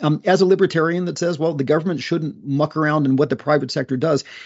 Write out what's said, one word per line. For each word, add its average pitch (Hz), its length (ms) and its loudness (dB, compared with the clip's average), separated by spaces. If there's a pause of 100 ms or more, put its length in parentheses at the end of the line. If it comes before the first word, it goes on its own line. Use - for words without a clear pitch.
um, 151 220 0
as 185 160 4
a 190 60 4
libertarian 180 600 2
that 160 120 -6
says, 170 200 -2
"Well, 165 160 -2
the 143 120 -2
government 151 340 0
shouldn't 156 460 -4
muck 143 320 -2
around 151 300 2
in 131 100 2
what 147 120 2
the - 60 -2
private 147 340 0
sector 135 280 -4
does," 147 260 0 (220)